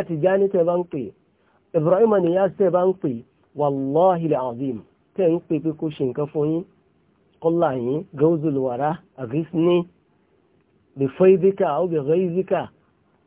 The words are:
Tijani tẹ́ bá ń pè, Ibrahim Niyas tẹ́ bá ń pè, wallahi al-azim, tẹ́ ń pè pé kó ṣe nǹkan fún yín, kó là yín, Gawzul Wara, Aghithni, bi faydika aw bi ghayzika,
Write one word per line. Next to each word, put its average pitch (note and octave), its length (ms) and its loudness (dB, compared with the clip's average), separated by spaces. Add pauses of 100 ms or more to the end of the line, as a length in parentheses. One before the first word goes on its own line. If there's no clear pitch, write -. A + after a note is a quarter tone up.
Tijani F#3 440 2
tẹ́ F3+ 140 2
bá F3 140 0
ń F3+ 60 -2
pè, C#3 280 -8 (600)
Ibrahim F3+ 440 4
Niyas F3+ 380 2
tẹ́ F#3+ 160 2
bá F3+ 120 2
ń F#3 100 4
pè, E3+ 180 -4 (440)
wallahi D3 720 0
al-azim, B2+ 520 -4 (360)
tẹ́ F#3+ 140 2
ń E3+ 100 2
pè E3+ 200 -6
pé D#3 120 -4
kó D#3 180 -6
ṣe D3+ 160 -6
nǹkan C#3+ 220 -4
fún D3 200 -4
yín, E3 160 -2 (800)
kó E3 80 0
là E3+ 240 2
yín, C3 360 -4
Gawzul D3+ 480 0
Wara, C3 340 -2 (220)
Aghithni, D#3+ 640 0 (1200)
bi C3+ 100 0
faydika F#3+ 600 4
aw D#3 200 -2
bi E3 120 -4
ghayzika, E3+ 720 -2 (580)